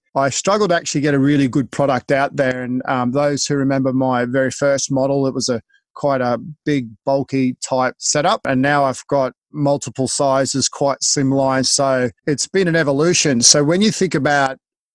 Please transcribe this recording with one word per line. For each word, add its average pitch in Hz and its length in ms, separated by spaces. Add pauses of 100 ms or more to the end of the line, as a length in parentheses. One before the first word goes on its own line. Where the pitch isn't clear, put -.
(140)
I 139 160
struggled 202 420
to 170 40
actually 160 260
get 147 120
a 139 60
really 139 280
good 123 240
product 139 400
out 139 240
there. 127 280
And, 127 220
um, 123 260
those 143 340
who 147 100
remember 135 380
my 127 320
very 131 260
first 139 400
model, 135 340
it 135 80
was 131 140
a 117 140 (340)
quite 139 240
a 120 180 (280)
big, 139 240 (160)
bulky 135 580
type 127 360
setup. 175 440
And 131 180
now 143 220
I've 131 240
got 131 240 (220)
multiple 143 560
sizes, 135 580
quite 139 320
slimline. 135 680
So 131 440 (180)
it's 147 180
been 196 220
an 165 80
evolution. 147 640
So 147 240
when 170 180
you 214 100
think 180 220
about 143 440 (380)